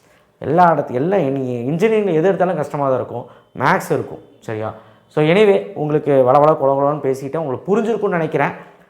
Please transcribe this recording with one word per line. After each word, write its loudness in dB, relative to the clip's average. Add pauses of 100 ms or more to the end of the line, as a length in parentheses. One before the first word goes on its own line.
(420)
எல்லா 2 (100)
இடத்து-, -4
எல்லா 0 (200)
நீங்க -4 (200)
இன்ஜினியரிங் 0
எது 2
எடுத்தாலும் 0
கஷ்டமா -4
தான் 0
இருக்கும், -10 (360)
மேத்ஸ் 0
இருக்கும். -10 (240)
சரியா? -6 (460)
So 2 (100)
anyway, 4 (240)
உங்களுக்கு -2 (160)
வளவள 6
கொல 2
கொலன்னு -2
பேசிட்டேன், -4
உங்களுக்கு -6
புரிஞ்சிருக்கும்னு 0
நினைக்கிறேன். -2 (380)